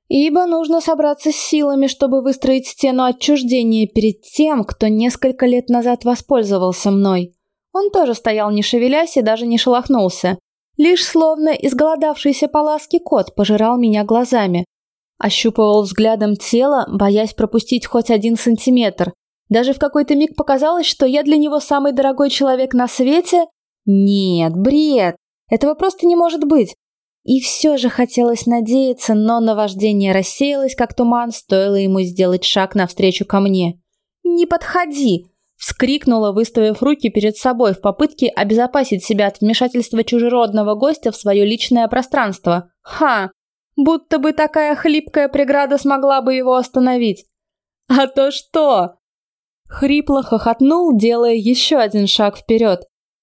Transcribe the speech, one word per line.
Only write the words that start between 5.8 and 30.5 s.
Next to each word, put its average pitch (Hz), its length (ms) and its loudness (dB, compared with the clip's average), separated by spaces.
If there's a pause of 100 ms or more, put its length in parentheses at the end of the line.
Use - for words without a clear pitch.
воспользовался 202 840 0
мной. 190 420 0 (400)
Он 392 160 -2
тоже 339 240 2
стоял, 214 380 -2
не 208 100 0
шевелясь, 262 560 0
и 262 40 2
даже 226 260 -2
не 233 100 0
шелохнулся. 220 800 0 (400)
Лишь 330 260 2
словно 311 460 0
изголодавшийся 294 960 0
по 302 120 -2
ласке 302 400 -2
кот 254 360 -2
пожирал 214 420 0
меня 214 260 0
глазами. 214 640 0 (520)
Ощупывал 214 640 2
взглядом 208 540 0
тело, 254 560 0
боясь 202 420 0
пропустить 226 520 -2
хоть 233 260 -2
один 226 240 0
сантиметр. 226 760 0 (360)
Даже 247 240 2
в 277 60 -4
какой-то 294 360 0
миг 311 200 0
показалось, 302 500 0
что - 200 0
я 285 180 0
для 294 140 2
него 294 220 0
самый 285 320 0
дорогой 269 380 0
человек 262 440 0
на 247 140 0
свете. 330 580 0 (400)
Нет, 196 680 2
бред. 254 600 0 (340)
Этого 277 260 0
просто 349 320 -2
не 349 80 4
может 339 280 0
быть. 277 320 2 (480)
И 262 160 0
все 294 380 0
же 240 120 -2
хотелось 240 560 -2
надеяться, 240 680 0
но 220 260 2
наваждение 208 720 0
рассеялось, 269 640 -2